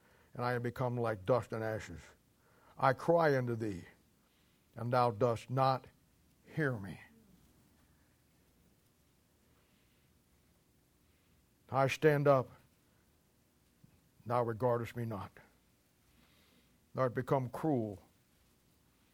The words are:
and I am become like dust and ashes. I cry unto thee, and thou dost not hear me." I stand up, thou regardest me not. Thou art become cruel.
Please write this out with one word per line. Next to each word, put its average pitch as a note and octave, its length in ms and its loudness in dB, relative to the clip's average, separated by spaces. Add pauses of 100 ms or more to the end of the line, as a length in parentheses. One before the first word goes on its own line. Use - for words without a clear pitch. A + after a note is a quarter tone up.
(340)
and A#2+ 100 -6
I B2 100 0
am A#2+ 80 -4
become B2 340 -4
like A2 300 -4
dust A#2+ 260 2
and A2 100 -6
ashes. G#2 380 -6 (760)
I C3 180 2
cry D#3+ 420 4
unto A#2+ 180 -2
thee, G#2 320 -6 (880)
and A#2 180 -4
thou B2 200 4
dost A2 380 0
not C3 360 2 (600)
hear D3 260 -2
me." G2 280 -10 (4000)
I C3+ 180 4
stand D3 380 2
up, C3+ 240 4 (1700)
thou A#2+ 180 0
regardest A#2 540 -2
me A#2+ 80 -4
not. G2+ 260 -8 (1600)
Thou B2+ 80 -2
art B2+ 120 0
become C3 360 0
cruel. A#2 480 -2 (1160)